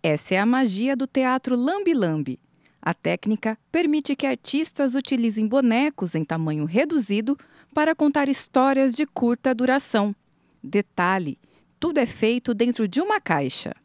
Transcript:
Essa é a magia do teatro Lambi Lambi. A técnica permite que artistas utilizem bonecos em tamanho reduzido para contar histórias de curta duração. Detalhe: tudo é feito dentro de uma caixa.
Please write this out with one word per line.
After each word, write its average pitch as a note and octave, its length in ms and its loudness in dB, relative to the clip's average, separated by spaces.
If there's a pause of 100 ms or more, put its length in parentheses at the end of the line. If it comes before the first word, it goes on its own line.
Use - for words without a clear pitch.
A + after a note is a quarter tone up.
Essa D#3 320 -2
é F#3 60 2
a G#3 80 2
magia B3 480 0
do B3+ 100 -4
teatro B3+ 500 0
Lambi E4+ 380 0
Lambi. D#3 460 -2 (420)
A E3 100 -2
técnica G#3 640 -2 (160)
permite D4+ 440 0
que - 100 -4
artistas C4+ 720 -2
utilizem A3+ 520 0
bonecos B3 680 0
em D#3+ 80 0
tamanho D3+ 420 -2
reduzido A3+ 720 0 (340)
para D#4 220 2
contar D4 360 2
histórias C4+ 680 2
de D4+ 100 0
curta B3 480 0
duração. A#3 600 0 (480)
Detalhe: F#3 760 -2 (420)
tudo D#4 200 0
é A#3+ 80 4
feito A#3+ 440 0
dentro A#3 360 0
de G3+ 120 -2
uma G4+ 220 0
caixa. C#3+ 640 -2